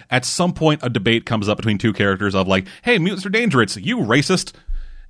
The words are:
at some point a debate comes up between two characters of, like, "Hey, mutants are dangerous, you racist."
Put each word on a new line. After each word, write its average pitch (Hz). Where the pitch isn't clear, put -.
at 127
some 180
point 151
a 123
debate 113
comes 107
up 101
between 104
two 110
characters 98
of, 95
like, 95
"Hey, 240
mutants 190
are 202
dangerous, 190
you 202
racist." 143